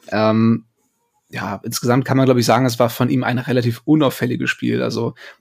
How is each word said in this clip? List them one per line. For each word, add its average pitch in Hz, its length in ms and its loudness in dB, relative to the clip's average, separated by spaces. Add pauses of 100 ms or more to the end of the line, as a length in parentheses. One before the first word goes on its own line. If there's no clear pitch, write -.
(100)
Ähm, 110 540 2 (640)
ja, 98 360 -10
insgesamt 123 400 0
kann 131 120 0
man, 131 100 4
glaub 127 120 4
ich, 117 80 2
sagen, 123 180 4
es 120 140 0
war 120 100 4
von 123 220 -2
ihm 127 140 0
ein 120 140 -2
relativ 120 460 -2
unauffälliges 131 640 0
Spiel. 123 340 -4
Also 113 320 -4 (260)